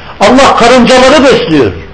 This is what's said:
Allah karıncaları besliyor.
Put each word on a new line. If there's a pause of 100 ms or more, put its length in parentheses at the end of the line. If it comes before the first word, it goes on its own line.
(200)
Allah
karıncaları
besliyor. (220)